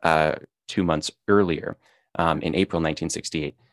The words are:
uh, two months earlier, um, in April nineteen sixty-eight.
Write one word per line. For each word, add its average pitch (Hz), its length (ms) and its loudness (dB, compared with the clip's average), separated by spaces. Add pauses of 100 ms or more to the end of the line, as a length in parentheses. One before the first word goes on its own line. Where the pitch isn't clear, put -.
uh, 78 300 4 (340)
two - 160 -2
months 80 260 0 (200)
earlier, 98 480 2 (420)
um, 80 220 2
in 85 120 -2
April 92 280 0
nineteen 80 280 -2
sixty-eight. 78 460 -6 (180)